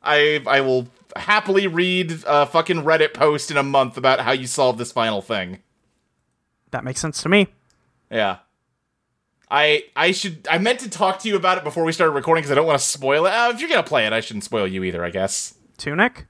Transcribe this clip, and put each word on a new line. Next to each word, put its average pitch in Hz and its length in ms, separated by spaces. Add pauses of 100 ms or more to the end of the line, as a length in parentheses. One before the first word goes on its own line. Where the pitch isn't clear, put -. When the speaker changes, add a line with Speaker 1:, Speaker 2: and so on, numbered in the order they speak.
Speaker 1:
I, 147 440
I 139 140
will 127 280 (280)
happily 202 500
read 175 600
a 147 200
fucking 165 360
Reddit 156 320
post 151 360
in 151 60
a 143 60
month 135 340
about 131 240
how 123 120
you 131 140
solve 123 320
this 120 140
final 113 300
thing. 92 400 (1080)
Speaker 2:
That 127 140
makes 127 160
sense 156 220
to - 60
me. 190 200 (600)
Speaker 1:
Yeah. 104 280 (1080)
I, 151 360 (100)
I 165 160
should, 185 400
I 165 80
meant 240 220
to 247 100
talk 190 300
to 226 80
you 202 80
about 185 220
it - 60
before 156 200
we 165 80
started 160 200
recording 160 300
'cause 143 80
I 139 60
don't 156 100
wanna 143 140
spoil 139 460
it. 294 60
Uh, 240 220
if 226 60
you're 320 80
gonna 269 160
play 127 220
it, 107 60
I 113 80
shouldn't 107 240
spoil 107 220
you 95 160
either, 87 220
I 87 60
guess. 95 440 (240)
Speaker 2:
Tunic? 185 520